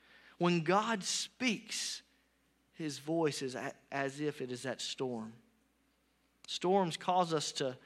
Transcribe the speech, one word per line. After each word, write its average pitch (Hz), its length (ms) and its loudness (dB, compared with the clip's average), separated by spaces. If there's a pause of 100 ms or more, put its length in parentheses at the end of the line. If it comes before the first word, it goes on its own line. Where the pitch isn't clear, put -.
(400)
When 175 220 4
God 202 420 4
speaks, - 1000 -2 (720)
his 147 240 -4
voice 151 460 0
is 127 100 -2
a-, 131 220 -6 (160)
as 139 280 -2
if 147 220 -2
it 127 100 -4
is 123 120 -6
that 127 180 -4
storm. 113 520 -4 (1120)
Storms 180 500 2
cause 180 380 2
us 147 160 -2
to, 127 340 -2